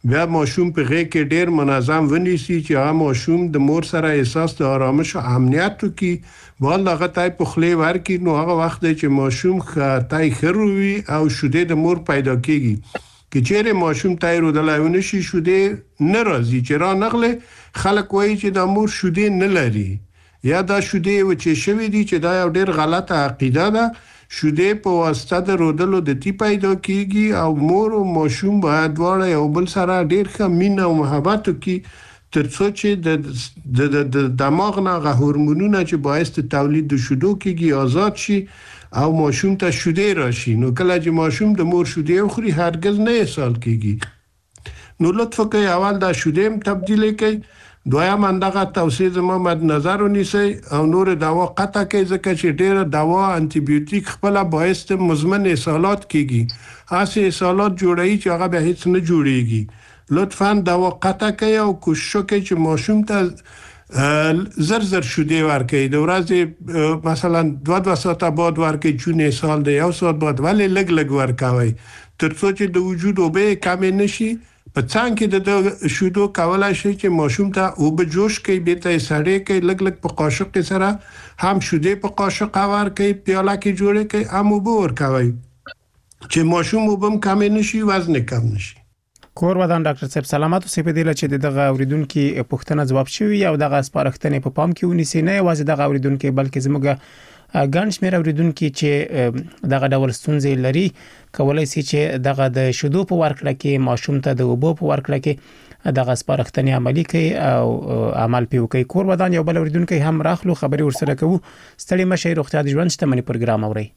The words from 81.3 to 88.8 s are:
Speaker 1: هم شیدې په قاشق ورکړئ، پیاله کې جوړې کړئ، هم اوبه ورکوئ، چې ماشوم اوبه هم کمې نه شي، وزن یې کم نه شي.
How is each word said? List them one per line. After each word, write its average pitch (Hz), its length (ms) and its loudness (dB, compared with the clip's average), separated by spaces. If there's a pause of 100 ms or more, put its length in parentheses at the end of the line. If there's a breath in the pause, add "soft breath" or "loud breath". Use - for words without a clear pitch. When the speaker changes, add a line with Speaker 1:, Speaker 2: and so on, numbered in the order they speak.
Speaker 1:
هم 196 120 2 (120)
شیدې 180 340 0
په 202 60 -4 (120)
قاشق 202 380 -2 (160)
ورکړئ، 202 360 0 (140)
پیاله 190 380 0
کې 202 80 0 (100)
جوړې 202 300 2
کړئ، 208 120 0 (120)
هم 208 180 2
اوبه 208 200 0 (100)
ورکوئ، 131 480 0 (1000)
چې 165 100 0 (120)
ماشوم 175 360 0
اوبه 202 200 0
هم 214 80 0 (100)
کمې 202 300 2
نه 214 140 2
شي، 220 120 -2
وزن 190 320 2
یې 120 160 0
کم 117 220 -2
نه 104 140 -4
شي. - 100 -18 (640)